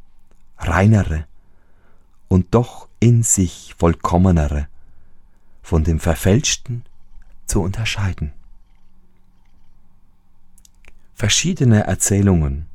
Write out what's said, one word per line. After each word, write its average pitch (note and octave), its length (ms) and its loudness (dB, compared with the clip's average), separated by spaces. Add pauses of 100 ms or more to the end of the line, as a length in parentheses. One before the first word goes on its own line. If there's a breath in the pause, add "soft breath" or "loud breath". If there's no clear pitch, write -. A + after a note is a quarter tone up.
(580)
Reinere F#2 680 2 (1000)
und F#2 260 2
doch - 360 -2 (100)
in A#2 240 4
sich - 540 -4
Vollkommenere E2 920 2 (920)
von D#2+ 220 0
dem D#2+ 160 0
Verfälschten G#2 840 -2 (640)
zu - 160 -2
unterscheiden. G2 720 -6 (2750)
Verschiedene A2+ 720 2
Erzählungen F2 880 0